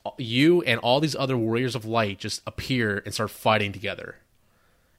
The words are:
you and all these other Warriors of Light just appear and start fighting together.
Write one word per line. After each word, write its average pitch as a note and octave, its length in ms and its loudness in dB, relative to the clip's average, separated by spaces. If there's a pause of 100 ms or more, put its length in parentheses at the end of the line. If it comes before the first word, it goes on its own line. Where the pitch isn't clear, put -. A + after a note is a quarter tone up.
(180)
you C#3+ 460 4
and A#2 180 2
all B2 180 4
these D3+ 160 -2
other C3 220 0
Warriors A#2 380 0
of A2 100 -8
Light A2 340 0
just - 260 -8
appear A2 600 -2
and G#2 80 -10
start G#2+ 180 -4
fighting G#2 400 2
together. F#2+ 460 -10 (800)